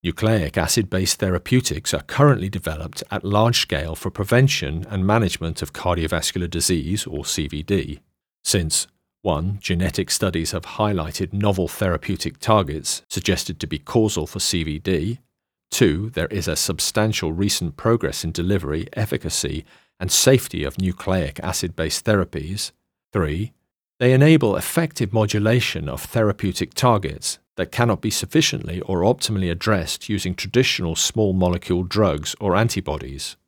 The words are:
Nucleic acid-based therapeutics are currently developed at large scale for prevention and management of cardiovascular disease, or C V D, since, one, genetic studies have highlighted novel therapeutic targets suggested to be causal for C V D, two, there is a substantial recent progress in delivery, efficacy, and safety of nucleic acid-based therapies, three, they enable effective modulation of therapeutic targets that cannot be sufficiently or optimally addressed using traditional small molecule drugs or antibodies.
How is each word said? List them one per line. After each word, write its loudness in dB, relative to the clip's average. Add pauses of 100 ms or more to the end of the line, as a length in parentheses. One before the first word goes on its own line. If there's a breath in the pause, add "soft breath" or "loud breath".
Nucleic 0
acid-based 0
therapeutics 0
are -2
currently 4
developed -8
at -6
large 4
scale -4
for -6
prevention 2
and -2
management 0
of -8
cardiovascular -2
disease, -2
or -6
C -4
V -6
D, -2 (440)
since, 0 (360)
one, 0
genetic -2
studies -2
have -6
highlighted -2
novel 2
therapeutic -4
targets 0
suggested -2
to -6
be -6
causal 0
for -10
C 0
V -4
D, -2 (540)
two, 2
there -4
is -4
a -2
substantial 0
recent -2
progress 0
in -4
delivery, -2
efficacy, -4 (340 soft breath)
and -4
safety 4
of -6
nucleic -2
acid-based -4
therapies, -2 (420)
three, -2 (460)
they 4
enable 6
effective -2
modulation 2
of -6
therapeutic 0
targets 0 (160)
that -4
cannot 2
be 0
sufficiently 0
or 0
optimally 2
addressed -2
using -2
traditional 0
small 2
molecule 2
drugs 0
or 2
antibodies. -2